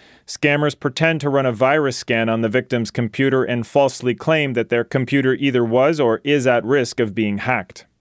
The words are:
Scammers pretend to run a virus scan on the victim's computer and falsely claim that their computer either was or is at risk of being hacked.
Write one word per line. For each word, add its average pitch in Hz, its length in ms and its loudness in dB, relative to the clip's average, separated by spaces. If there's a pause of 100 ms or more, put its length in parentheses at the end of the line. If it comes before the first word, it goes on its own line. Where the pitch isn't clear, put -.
(260)
Scammers 147 520 0
pretend 156 420 0
to 143 80 -4
run 135 160 2
a 123 80 2
virus 131 460 2
scan 113 320 0
on 113 100 0
the 113 80 0
victim's 120 420 -2
computer 131 540 0
and 120 220 -4
falsely 131 480 0
claim 147 400 -2
that 117 160 -2
their 117 140 0
computer 131 500 0
either 127 300 0
was 131 360 2
or 113 240 0
is 139 220 0
at 120 180 2
risk 127 340 -2
of 107 160 -2
being 104 240 -2
hacked. 113 480 -6 (140)